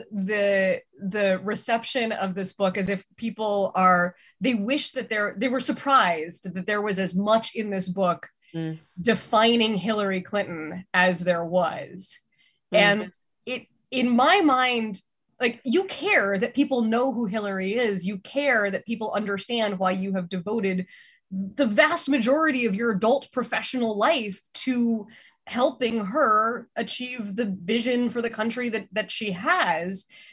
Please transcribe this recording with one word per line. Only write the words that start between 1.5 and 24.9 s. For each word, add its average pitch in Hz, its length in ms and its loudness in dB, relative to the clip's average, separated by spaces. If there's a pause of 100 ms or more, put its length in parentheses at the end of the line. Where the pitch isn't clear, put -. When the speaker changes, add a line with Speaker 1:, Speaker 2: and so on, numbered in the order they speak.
Speaker 1:
of 190 240 -4
this 185 180 -8
book 190 240 0
as 190 120 -2
if 190 140 -4 (120)
people 208 580 -2
are, 180 420 4 (240)
they 247 140 2
wish 233 380 -2
that 254 180 -8
there, 208 260 -2
they 214 120 -2
were 247 120 0
surprised 185 960 0
that 185 140 -8
there 208 140 0
was 202 180 -2
as 175 160 -2
much 214 400 2
in 214 140 -4
this 190 200 -4
book 175 380 -2 (280)
Speaker 2:
Mm. 160 240 -6 (220)
Speaker 1:
defining 226 720 2
Hillary 196 460 -2
Clinton 175 720 -6
as 185 260 4
there 170 240 0
was. 175 760 -4 (560)
Speaker 2:
Mm. 202 40 6
Speaker 1:
And 202 340 4 (340)
it, 240 220 -8 (240)
in 254 180 0
my 277 300 6
mind, 247 600 2 (400)
like, 240 240 0
you 294 180 2
care 277 540 0
that - 180 -2
people 254 260 2
know 233 300 2
who 233 140 -2
Hillary 196 500 -2
is. 202 320 0
You 202 120 -4
care 240 520 0
that - 140 -6
people 220 260 -4
understand 202 680 -2
why 185 140 0
you 190 220 -2
have 180 160 -4
devoted 190 580 -2 (420)
the 196 360 -2
vast 294 420 2
majority 269 580 2
of 190 100 0
your 233 160 0
adult 220 420 2
professional 226 640 -2
life 220 420 0 (140)
to 233 540 0 (380)